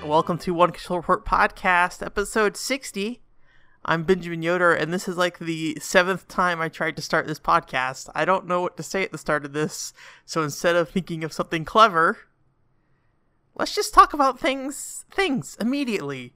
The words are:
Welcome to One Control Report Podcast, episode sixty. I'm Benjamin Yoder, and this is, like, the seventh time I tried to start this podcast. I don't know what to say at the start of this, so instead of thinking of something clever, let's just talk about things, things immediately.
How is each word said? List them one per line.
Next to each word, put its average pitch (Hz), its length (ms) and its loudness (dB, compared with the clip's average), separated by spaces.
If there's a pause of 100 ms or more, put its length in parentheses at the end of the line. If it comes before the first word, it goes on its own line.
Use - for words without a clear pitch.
Welcome 160 360 2
to 185 120 -4
One 170 180 4
Control - 280 -8
Report 170 260 0
Podcast, 180 800 0
episode 202 540 -2
sixty. 247 640 -6 (640)
I'm 165 180 0
Benjamin 170 380 0
Yoder, 170 320 4
and 156 180 0
this 190 160 -4
is, 175 80 -6
like, 180 220 0
the 160 420 -4
seventh 185 480 2
time 180 320 0
I 160 80 -2
tried 160 280 -4
to 160 60 -8
start - 240 -2
this 151 140 -6
podcast. 135 760 -2
I 156 120 0
don't 185 200 0
know 180 140 -2
what 180 160 -6
to 165 60 -12
say 190 200 -4
at - 100 -6
the 151 60 -12
start 147 280 -2
of 139 80 -14
this, - 400 -6 (320)
so 165 160 -4
instead 170 340 0
of 170 140 2
thinking 165 340 -4
of 151 80 -8
something 165 320 -4
clever, 196 540 4 (1400)
let's - 200 -4
just - 200 -4
talk 370 180 8
about 269 260 0
things, 269 720 -6
things 302 480 -2
immediately. 190 760 -4